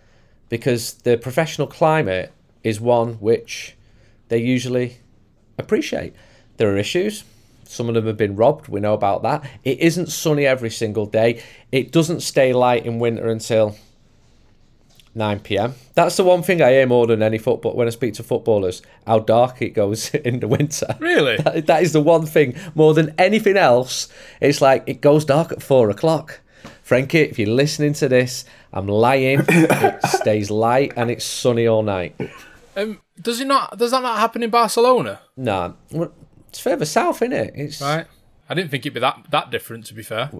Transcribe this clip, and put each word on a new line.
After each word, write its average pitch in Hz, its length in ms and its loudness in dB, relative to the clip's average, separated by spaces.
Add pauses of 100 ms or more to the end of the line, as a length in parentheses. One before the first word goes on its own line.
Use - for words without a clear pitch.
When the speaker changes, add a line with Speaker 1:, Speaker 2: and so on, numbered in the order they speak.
(500)
Speaker 1:
because 117 440 -4
the 120 220 0
professional 143 500 -4
climate 135 640 -2 (320)
is 107 160 -2
one 117 360 0
which - 600 -4 (540)
they 117 100 0
usually 123 600 -2 (600)
appreciate. - 560 -4 (440)
There 107 140 2
are 98 40 0
issues. 185 480 -4 (420)
Some 117 220 -8
of 117 60 -4
them 110 120 0
have 107 100 -4
been 101 200 -2
robbed. 131 320 2
We 101 120 -6
know 104 140 0
about 101 280 0
that. 139 260 -4 (160)
It 131 160 -2
isn't 165 300 0
sunny 147 360 -2
every 123 240 0
single 107 360 -4
day. 117 360 0 (300)
It - 200 -2
doesn't 165 280 0
stay 131 320 2
light 123 340 2
in 117 120 -4
winter 117 300 -2
until 110 480 0 (1400)
nine 104 260 -4
P 98 180 -2
M. 123 160 -2 (200)
That's 170 220 2
the 196 80 2
one 180 180 4
thing 175 180 0
I 127 100 6
hear 135 160 6
more 120 200 4
than 113 160 2
any 110 160 0
football 113 360 -2
when 120 120 0
I 117 40 -2
speak 113 240 -6
to 117 80 -14
footballers, 104 600 -2 (240)
how 110 140 2
dark 120 420 2
it 98 80 -4
goes 104 440 -2
<laughs> - 0 -
in 123 260 -4
the 113 80 -4
winter. - 520 -2
Speaker 2:
Really? 226 380 0
Speaker 1:
That, 156 280 -2
that 165 160 4
is 156 100 2
the 156 100 2
one 160 240 4
thing 143 280 2 (200)
more 156 200 6
than 156 240 2
anything 202 380 2
else. 127 520 2 (320)
It's 143 200 2
like, 135 260 4
"It - 140 -8
goes 151 240 4
dark 156 280 0
at - 100 -10
four 127 280 4
o'clock." 156 500 -2 (420)
Frankie, 139 380 0
if 151 180 0
you're 104 100 0
listening 147 460 0
to 147 140 -2
this, 127 360 0 (280)
I'm 98 160 -6
lying. 131 560 2
Speaker 2:
<laughs> - 40 0
Speaker 1:
It 165 580 2
stays 107 440 -2
light 117 460 0
and 120 140 -2
it's - 140 -8
sunny 117 420 -2
all 110 160 2
night. 92 320 -4 (600)
Speaker 2:
Um, 208 240 -6 (200)
does 233 200 -6
it 269 60 -6
not? 247 320 -2
Does 240 140 0
that 262 100 0
not 233 160 -4
happen 226 240 -2
in 226 80 -4
Barcelona? 233 680 2 (160)
Speaker 1:
No. 95 400 -2 (140)
Well, 156 220 -6 (360)
it's - 100 -18
further 262 260 -2
south, - 380 -2
isn't 247 100 -2
it? - 220 -6
It's 147 260 -10
Speaker 2:
Right. 147 260 -4 (420)
I 131 60 -8
didn't 170 160 -4
think 131 120 -6
it'd 139 120 -8
be 123 60 -8
that, - 300 -2
that 143 200 -2
different, 113 360 -10
to - 80 -20
be 110 80 -18
fair. 117 380 -8